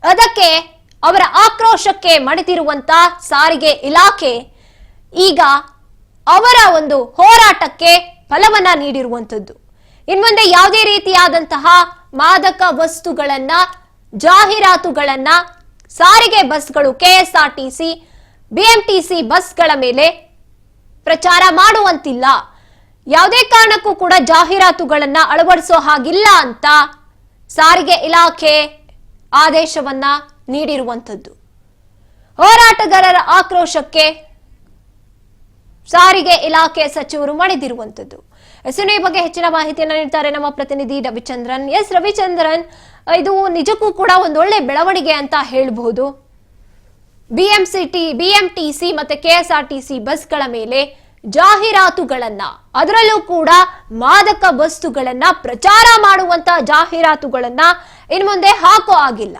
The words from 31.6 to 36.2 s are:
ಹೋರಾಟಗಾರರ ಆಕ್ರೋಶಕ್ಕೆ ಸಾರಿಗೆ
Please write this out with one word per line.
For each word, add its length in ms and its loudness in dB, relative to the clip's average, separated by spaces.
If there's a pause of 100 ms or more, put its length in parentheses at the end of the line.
ಹೋರಾಟಗಾರರ 760 4 (120)
ಆಕ್ರೋಶಕ್ಕೆ 1000 -2 (1600)
ಸಾರಿಗೆ 420 4